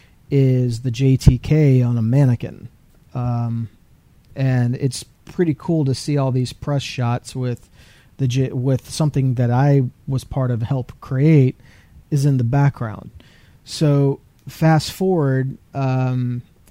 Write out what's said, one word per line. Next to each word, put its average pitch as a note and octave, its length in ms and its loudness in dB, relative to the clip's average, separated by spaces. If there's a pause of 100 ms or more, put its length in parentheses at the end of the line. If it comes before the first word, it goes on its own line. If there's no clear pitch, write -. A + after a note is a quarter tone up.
(300)
is B2+ 500 2
the C3 100 -4
J C3 280 2
T B2+ 180 6
K C#3 460 4
on A#2+ 160 0
a A2+ 40 -2
mannequin. B2 680 0 (440)
Um, A#2 560 -4 (680)
and B2+ 420 0
it's C3+ 280 -4 (220)
pretty E3+ 320 -2
cool D#3+ 260 -2
to C3+ 100 0
see D3 220 -4
all C3+ 160 -2
these B2+ 220 -4
press C#3+ 280 -4
shots B2 540 -6
with B2 320 -8 (480)
the C3+ 100 -2
J-, B2+ 260 -2
with B2+ 360 -2
something C#3 460 0
that A#2+ 160 0
I C#3 320 4 (260)
was C3+ 160 -4
part B2+ 260 -4
of A#2 120 -4
help B2+ 380 -6
create C3+ 560 4 (540)
is C#3 140 0
in C#3 140 2
the A#2+ 60 0
background. B2 640 -2 (540)
So C#3+ 560 0 (280)
fast D#3+ 440 0
forward, C#3 680 -2 (160)
um, B2+ 680 -2 (300)